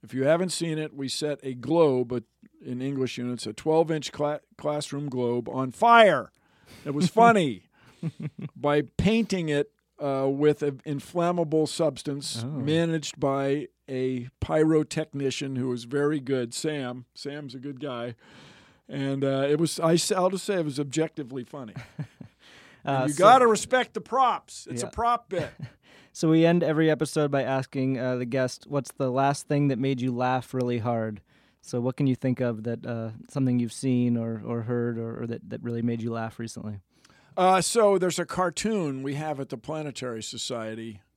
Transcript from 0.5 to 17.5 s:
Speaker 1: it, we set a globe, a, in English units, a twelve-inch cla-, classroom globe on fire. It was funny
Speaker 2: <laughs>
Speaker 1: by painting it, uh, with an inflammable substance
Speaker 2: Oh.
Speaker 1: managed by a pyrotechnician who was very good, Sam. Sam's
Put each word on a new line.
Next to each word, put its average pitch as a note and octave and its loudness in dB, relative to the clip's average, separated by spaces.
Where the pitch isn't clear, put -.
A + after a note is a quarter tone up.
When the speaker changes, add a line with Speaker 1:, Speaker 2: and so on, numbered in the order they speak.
Speaker 1:
it, D#3 -8
we C#3 -8
set D3 -4
a C3+ -8
globe, B2+ 2
a, B2 -2
in B2+ -8
English C3 -4
units, B2 -6
a G#2+ -10
twelve-inch D#3 0
cla-, D3 -4
classroom D3 -6
globe B2 -2
on C3 -4
fire. A3 6
It C#3+ -4
was D#3 2
funny G3+ 4
Speaker 2:
<laughs> - -10
Speaker 1:
by D3 2
painting F#3+ 0
it, C#3+ 0
uh, C#3 -2
with C#3+ 2
an C#3 -4
inflammable D#3 0
substance C#3 -4
Speaker 2:
Oh. B2 -6
Speaker 1:
managed D#3 -2
by C#3 0
a C3 -4
pyrotechnician D3+ 0
who B2+ -2
was B2 -4
very C#3+ 0
good, B2 -2
Sam. B2+ -6
Sam's C#3+ -12